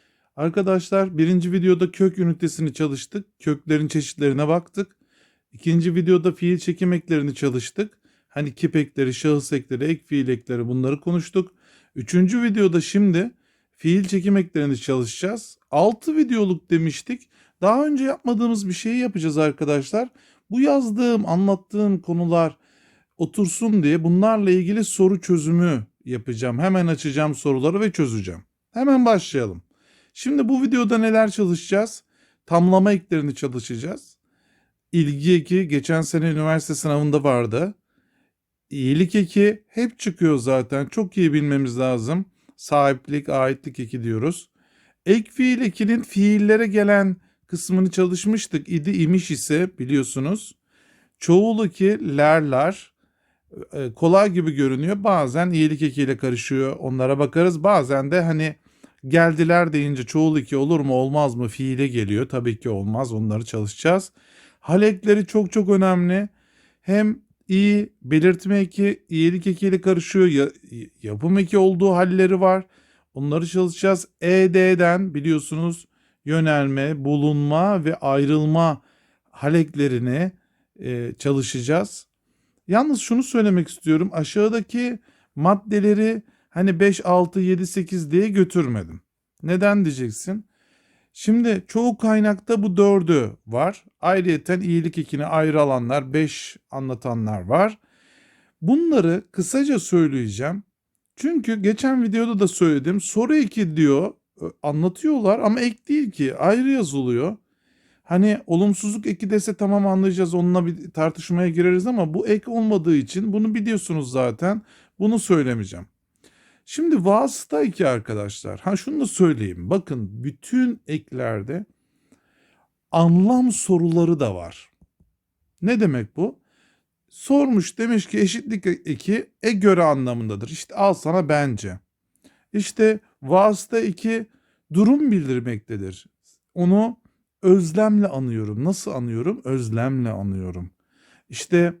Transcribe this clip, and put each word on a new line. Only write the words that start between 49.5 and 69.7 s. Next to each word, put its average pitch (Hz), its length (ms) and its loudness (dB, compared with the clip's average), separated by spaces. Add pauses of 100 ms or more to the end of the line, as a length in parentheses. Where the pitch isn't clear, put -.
biliyorsunuz. 135 800 -4 (600)
Çoğul 214 460 4
eki 190 520 -2
ler, 151 240 4
lar. 151 520 -2 (800)
E, 131 200 -8
kolay 190 380 4
gibi 165 200 -2
görünüyor. 143 520 -2
Bazen 170 460 0
iyilik 156 320 0
ekiyle 139 360 -2
karışıyor. 135 640 -4
Onlara 131 400 -2
bakarız. 165 440 0
Bazen 139 480 2
de 180 100 2
hani 156 340 -2 (520)
geldiler 165 640 4
deyince 143 300 -2
çoğul 156 340 0
eki 139 200 -4
olur 147 220 2
mu 139 140 -2
olmaz 135 420 0
mı 120 120 -4
fiile 131 400 -4
geliyor. 117 420 -2
Tabii 120 300 -4
ki 123 100 -6
olmaz. 110 440 -4
Onları 110 320 -4
çalışacağız. 156 640 -2 (480)
Hal 185 220 0
ekleri 208 440 2
çok 214 260 -2
çok 202 180 0
önemli. 190 600 2 (520)
Hem 214 400 0 (280)
i, 208 400 2 (120)
belirtme 175 580 2
eki, 196 500 -2
iyilik 170 380 0
ekiyle 190 340 0